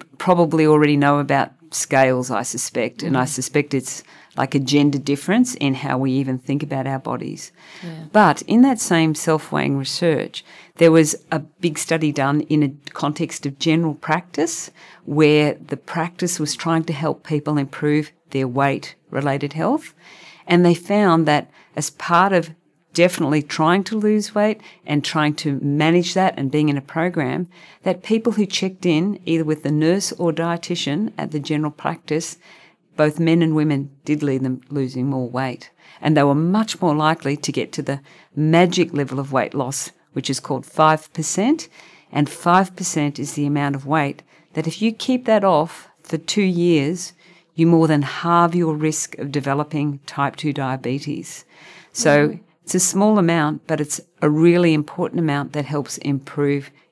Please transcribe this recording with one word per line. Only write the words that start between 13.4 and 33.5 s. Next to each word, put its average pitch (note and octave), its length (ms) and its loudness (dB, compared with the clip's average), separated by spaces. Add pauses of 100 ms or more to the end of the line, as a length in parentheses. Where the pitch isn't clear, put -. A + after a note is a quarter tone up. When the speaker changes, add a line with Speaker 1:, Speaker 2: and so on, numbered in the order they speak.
Speaker 1:
of C#3 140 -8
general D#3+ 360 0
practice - 760 -4 (320)
where D3+ 520 4
the - 200 -12
practice E3+ 640 -6
was D3+ 160 -6
trying E3 300 -2
to E3 80 -4
help D3 340 -6
people D3+ 300 -2
improve D3 560 -2 (160)
their C3+ 180 -2
weight-related C#3 1080 -4
health. G3 400 -4 (540)
And F3 180 6
they F3 100 6
found E3 520 2
that D3 240 0 (240)
as - 140 -6
part F3+ 420 2
of E3 200 0 (420)
definitely D#3+ 480 2
trying E3 440 0
to A3 120 -6
lose G#3+ 360 0
weight G#3+ 280 0 (240)
and D3 180 0
trying D3 300 0
to C#3+ 280 -4
manage D#3+ 520 2
that F#3+ 240 0
and C#3 120 -4
being D3+ 200 2
in C#3+ 80 0
a C#3 40 -6
program, D#3+ 680 -4 (340)
that F3+ 200 -4
people A3 300 0
who G#3+ 120 0
checked F#3 400 -4
in F3+ 400 0
either E3 180 0
with D3+ 200 -4
the C#3+ 80 -2
nurse D#3+ 420 2
or E3+ 180 -2
dietitian E3+ 840 -4
at D3+ 140 -8
the D3+ 80 -4
general D3+ 320 -2
practice, D3+ 680 -6 (580)
both D3+ 240 0
men E3 220 4
and D#3+ 140 2